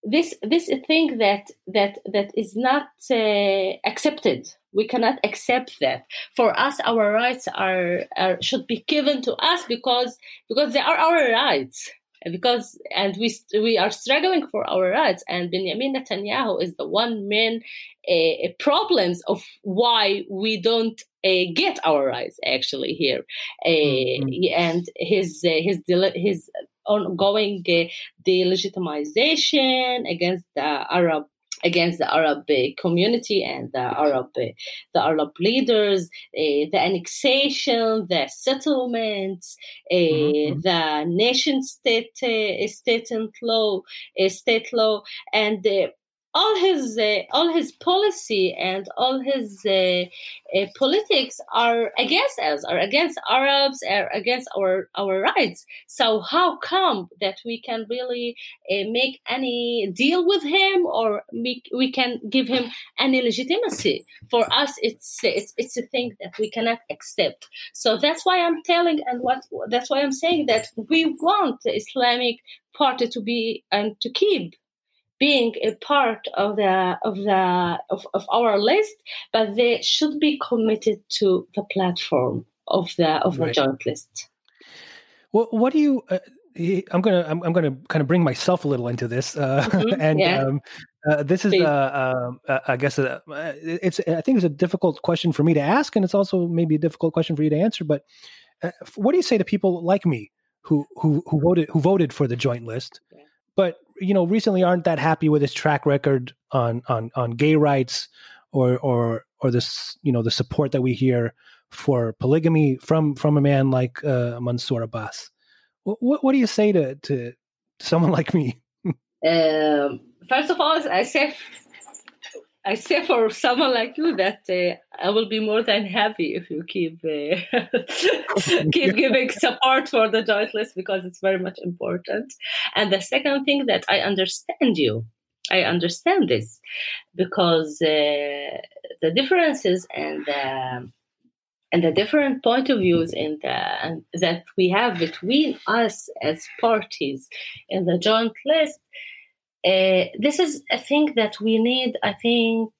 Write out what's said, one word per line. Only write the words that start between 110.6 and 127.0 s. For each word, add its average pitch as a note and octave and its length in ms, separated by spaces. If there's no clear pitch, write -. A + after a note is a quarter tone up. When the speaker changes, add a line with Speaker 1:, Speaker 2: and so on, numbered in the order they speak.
Speaker 2:
that C3 100
we B2+ 120
hear A#2+ 400
for A#2 500
polygamy D#3 640
from, D#3 340
from D3 220
a C#3 40
man C#3 280
like, B2+ 340
uh, A#2+ 380
Mansour B2 400
Abbas? A2 480
What, G#3 180
what, C4+ 220
what C4+ 80
do C#4 80
you A#3 80
say G#3+ 240
to, C#3+ 240
to B2 380
someone E3+ 320
<laughs> D3+ 80
like - 140
me? C#3+ 260
Speaker 1:
Um, D#3 760
first D4+ 220
of F4 100
all, D#4+ 300
I F#3+ 140
say, D4 300
I G3 60
say E4+ 320
for A#3 240
someone B3+ 460
like A#3 220
you D#4 180
that, F#3+ 240
uh, F3+ 260
I F#3 120
will G#3+ 180
be A3 100
more G#3+ 220
than G#3+ 240
happy G#3 480
if - 160
you D#3+ 140
keep, E3+ 400